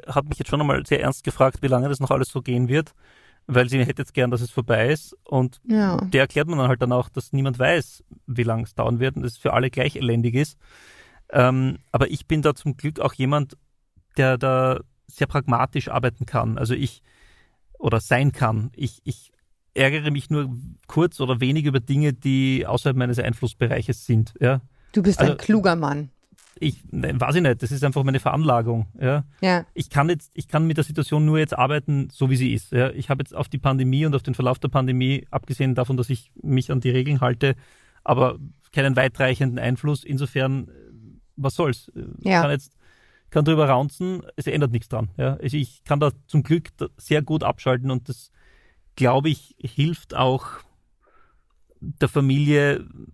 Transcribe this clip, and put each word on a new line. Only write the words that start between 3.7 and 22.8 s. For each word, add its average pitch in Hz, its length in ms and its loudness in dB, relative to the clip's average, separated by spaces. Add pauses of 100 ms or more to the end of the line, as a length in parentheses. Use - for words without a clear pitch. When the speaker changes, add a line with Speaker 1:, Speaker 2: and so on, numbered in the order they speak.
Speaker 1:
hätte 123 180 -2
jetzt - 120 -10
gern, 123 160 0
dass 120 100 -2
es 123 100 -4
vorbei 117 380 0
ist. - 260 -4 (100)
Und 131 400 -2
Speaker 2:
Ja. 208 340 2 (140)
Speaker 1:
der 135 100 4
erklärt 147 260 0
man 165 100 -2
dann 127 100 2
halt 127 120 2
dann 123 120 0
auch, 123 180 0
dass - 240 -8
niemand 135 240 0
weiß, 147 440 0 (240)
wie 120 180 -2
lange 113 180 0
es - 120 -12
dauern 117 240 0
wird 131 180 -2
und 131 80 -6
es 117 120 -6
für - 160 -2
alle 123 160 2
gleich 135 280 -2
elendig 117 400 0
ist. 147 200 0 (720)
Ähm, 131 480 2 (140)
aber 131 180 2
ich - 160 -8
bin 156 160 0
da 147 120 4
zum 143 220 -6
Glück 151 240 -8
auch 135 140 0
jemand, 139 420 -2 (600)
der 131 220 2
da 131 420 0 (280)
sehr - 180 -4
pragmatisch 131 640 -2
arbeiten 123 360 -2
kann. 113 340 -2
Also 120 160 -2
ich, - 280 -6 (760)
oder 113 220 0
sein 131 320 2
kann. 110 420 -2
Ich, - 300 -8
ich - 280 -12 (420)
ärgere 147 360 0
mich 143 200 -4
nur 147 200 0 (360)
kurz 170 340 0
oder 127 200 0
wenig 143 260 0
über 135 140 2
Dinge, 139 340 2
die 135 520 0
außerhalb 127 300 0